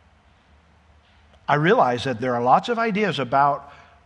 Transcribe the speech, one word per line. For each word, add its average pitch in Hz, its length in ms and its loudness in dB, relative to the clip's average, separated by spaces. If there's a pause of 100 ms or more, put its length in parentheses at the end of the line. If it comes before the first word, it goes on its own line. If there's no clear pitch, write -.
(1500)
I 143 100 2
realize 151 480 2
that 123 160 -6
there 127 140 -2
are 120 80 -2
lots 156 280 2
of 226 80 -2
ideas 208 400 -2
about 139 520 0 (360)